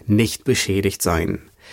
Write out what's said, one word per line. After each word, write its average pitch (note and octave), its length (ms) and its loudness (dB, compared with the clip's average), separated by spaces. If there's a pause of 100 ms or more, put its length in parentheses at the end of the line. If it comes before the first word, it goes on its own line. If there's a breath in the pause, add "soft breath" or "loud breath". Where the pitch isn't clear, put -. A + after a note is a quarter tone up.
nicht G#2+ 380 0
beschädigt G2 580 0
sein. E2+ 480 -2 (220 loud breath)